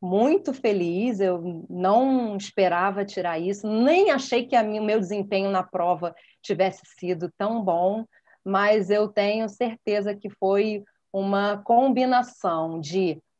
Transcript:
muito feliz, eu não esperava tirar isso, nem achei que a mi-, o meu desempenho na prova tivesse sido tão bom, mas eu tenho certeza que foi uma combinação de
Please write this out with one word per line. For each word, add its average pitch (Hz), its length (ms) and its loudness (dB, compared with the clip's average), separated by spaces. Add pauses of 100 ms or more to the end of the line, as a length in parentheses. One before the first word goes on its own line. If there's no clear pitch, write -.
muito 233 520 2
feliz, 202 680 0
eu 175 500 -2
não 220 680 2
esperava 190 720 0
tirar 175 320 -4
isso, 202 300 -4
nem 285 420 4
achei 262 380 0
que 262 80 0
a 226 80 4
mi-, 214 160 -4
o 214 40 -4
meu 214 160 2
desempenho 196 520 -2
na 185 100 0
prova 175 540 -2 (260)
tivesse 190 400 -2 (160)
sido 175 400 -6
tão 220 260 -2
bom, 185 420 0 (380)
mas 196 460 2
eu 208 180 2
tenho 208 400 0
certeza 208 680 -4
que 208 160 -12
foi 202 520 0 (300)
uma 202 500 0
combinação 240 1160 2
de 160 420 -2 (180)